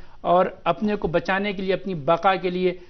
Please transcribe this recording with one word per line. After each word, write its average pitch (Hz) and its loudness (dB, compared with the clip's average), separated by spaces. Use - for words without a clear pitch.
और 180 2
अपने 208 0
को 208 -4
बचाने 190 0
के 190 -6
लिए, 190 0
अपनी 185 -4
बका 165 2
के 180 -4
लिए 180 0